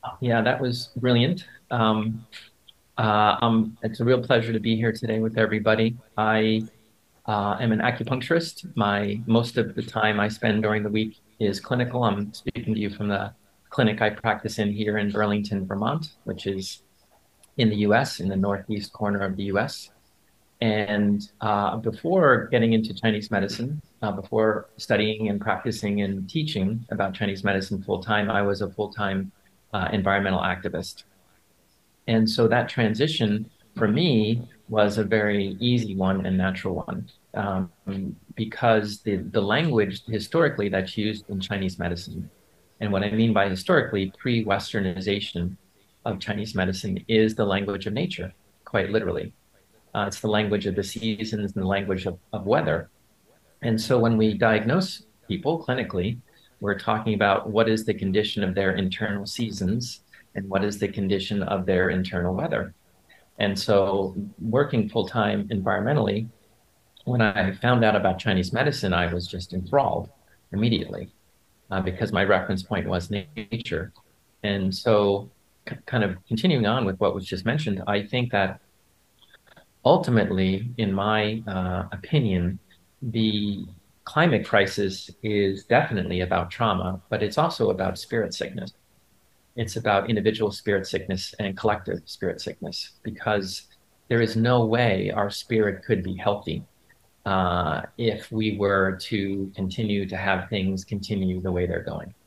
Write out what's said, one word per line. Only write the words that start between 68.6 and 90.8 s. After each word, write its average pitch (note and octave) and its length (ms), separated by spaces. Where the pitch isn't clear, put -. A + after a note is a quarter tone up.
I E2+ 200
was F2 140
just F2+ 280
enthralled - 560
immediately, G2+ 580
uh, F#2+ 100
because F#2+ 320
my G2 120
reference F#2+ 380
point F#2 240
was F2+ 240
nature. G2+ 800
And G2 320
so G#2 560
k-, - 200
kind A2+ 180
of F#2 220
continuing A#2 400
on A#2+ 180
with F#2+ 160
what G#2 140
was F#2+ 120
just F#2 200
mentioned, A#2 400
I G2+ 160
think B2 300
that F#2+ 280
ultimately, G#2 920
in G2+ 160
my, G#2+ 540
uh, F#2 460
opinion, F#2 640
the G#2 640
climate D3+ 380
crisis G2 640
is G2+ 420
definitely F2+ 580
about F2+ 280
trauma, F#2 480
but G#2 120
it's G#2 140
also D3 320
about F#2+ 300
spirit - 340
sickness. - 400
It's A2+ 220
about G2+ 320
individual G#2+ 420
spirit G2 360